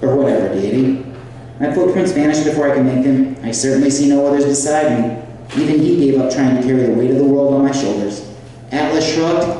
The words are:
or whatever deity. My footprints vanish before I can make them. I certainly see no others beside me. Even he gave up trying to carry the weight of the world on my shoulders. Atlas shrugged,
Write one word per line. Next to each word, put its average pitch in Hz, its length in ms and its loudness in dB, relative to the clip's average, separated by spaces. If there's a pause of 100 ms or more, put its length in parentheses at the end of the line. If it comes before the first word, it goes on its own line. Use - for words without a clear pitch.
or 139 140 0
whatever 120 340 0
deity. 110 560 0 (540)
My 139 140 -2
footprints 180 380 0
vanish 151 280 2
before 147 320 0
I 135 40 0
can 131 100 2
make 127 180 0
them. 131 400 2
I 117 80 -4
certainly 135 380 0
see 143 180 2
no 143 180 4
others 143 200 2
beside 139 520 0
me. - 200 -2 (440)
Even 151 180 2
he 175 180 2
gave 135 240 2
up 127 100 -2
trying 127 240 2
to 123 80 0
carry 127 200 2
the 113 100 0
weight 127 180 2
of 131 60 2
the 143 80 2
world 139 280 2
on 139 120 2
my - 60 0
shoulders. 101 500 -4 (500)
Atlas 151 340 -2
shrugged, 165 400 0 (140)